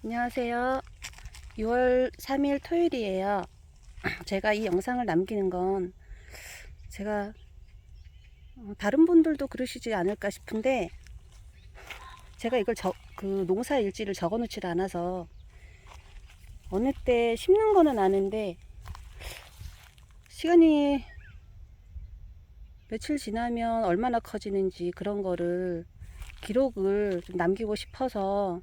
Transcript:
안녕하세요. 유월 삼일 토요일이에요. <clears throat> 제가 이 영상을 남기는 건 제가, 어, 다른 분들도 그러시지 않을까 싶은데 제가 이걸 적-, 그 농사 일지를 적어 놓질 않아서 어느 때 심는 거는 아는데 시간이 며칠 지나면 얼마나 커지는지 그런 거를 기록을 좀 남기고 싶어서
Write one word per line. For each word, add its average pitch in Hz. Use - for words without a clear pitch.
안녕하세요. 240
유월 254
삼일 277
토요일이에요. 202
<clears throat> -
제가 202
이 214
영상을 196
남기는 190
건 180
제가, 208
어, 208
다른 269
분들도 320
그러시지 247
않을까 202
싶은데 220
제가 240
이걸 220
적-, 185
그 196
농사 233
일지를 202
적어 180
놓질 226
않아서 180
어느 226
때 233
심는 427
거는 311
아는데 196
시간이 302
며칠 226
지나면 233
얼마나 226
커지는지 190
그런 202
거를 175
기록을 202
좀 185
남기고 196
싶어서 202